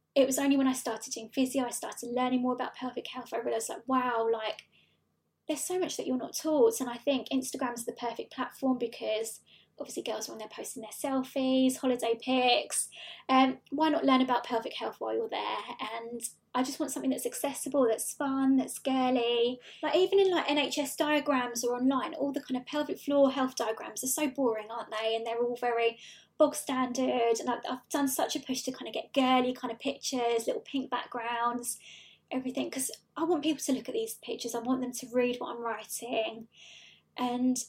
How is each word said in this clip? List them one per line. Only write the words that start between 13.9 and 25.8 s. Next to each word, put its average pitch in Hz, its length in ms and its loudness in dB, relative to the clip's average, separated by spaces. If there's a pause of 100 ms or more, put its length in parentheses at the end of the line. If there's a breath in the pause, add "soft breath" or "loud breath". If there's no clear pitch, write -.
learn 269 180 6
about 254 220 2
pelvic 226 300 -4
health 220 260 -8
while 226 140 -4
you're 226 160 -2
there? 214 280 -2 (220)
And 233 420 -8 (320)
I 254 100 2
just 269 180 -4
want 277 100 -4
something 262 200 -2
that's - 140 -2
accessible, 269 600 0
that's 220 240 0
fun, 269 460 2
that's - 200 0
girly. 254 840 2 (200 loud breath)
Like, 302 140 2
even 370 240 6
in, 381 120 6
like, 311 200 2
N 294 60 2
H 269 220 0
S 269 180 -2
diagrams 285 640 2
or 247 140 0
online, 254 380 2
all 277 180 -2
the 269 80 -4
kind 254 160 -4
of 254 80 -8
pelvic 302 340 -4
floor 277 320 6
health 262 240 0
diagrams 220 480 -4
are 262 40 -2
so 302 200 0
boring, 220 420 0
aren't 226 220 -8
they? 226 240 0
And 226 100 -2
they're 233 160 -2
all 240 140 0
very 233 420 0 (400 loud breath)